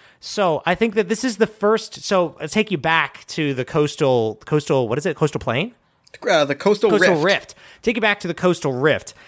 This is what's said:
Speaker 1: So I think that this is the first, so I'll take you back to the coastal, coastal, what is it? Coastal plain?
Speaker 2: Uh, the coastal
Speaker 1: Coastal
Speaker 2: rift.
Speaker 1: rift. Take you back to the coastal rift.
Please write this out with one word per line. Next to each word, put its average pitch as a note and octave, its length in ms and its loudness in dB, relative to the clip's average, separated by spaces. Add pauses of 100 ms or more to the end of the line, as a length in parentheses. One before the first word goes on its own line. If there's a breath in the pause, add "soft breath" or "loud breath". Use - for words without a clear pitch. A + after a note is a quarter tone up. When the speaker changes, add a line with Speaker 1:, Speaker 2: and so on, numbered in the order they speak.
(200 soft breath)
Speaker 1:
So F3+ 460 -2
I F3 80 2
think G#3+ 220 0
that G3+ 140 0
this G#3+ 140 -2
is B3 140 -2
the G#3+ 100 2
first, - 560 -2
so F3+ 380 0
I'll D#3+ 60 -8
take G#3+ 240 -2
you F3+ 80 -2
back D#3+ 480 0
to D3 260 -2
the B2 120 -4
coastal, B2+ 800 0
coastal, C#3+ 420 0
what A2+ 100 -2
is D3 80 -4
it? E3 100 -2
Coastal D3 240 -2
plain? C#3 360 -4 (520)
Speaker 2:
Uh, D#3+ 180 4
the C#3 100 -2
coastal G3+ 340 2
Speaker 1:
Coastal F#3 260 4
Speaker 2:
rift. D3+ 80 0
Speaker 1:
rift. F#3 320 -2 (280 loud breath)
Take A3+ 140 0
you A#3 40 -4
back G#3+ 200 0
to F3+ 60 -8
the E3 60 -4
coastal E3 400 0
rift. B2+ 400 0 (140 loud breath)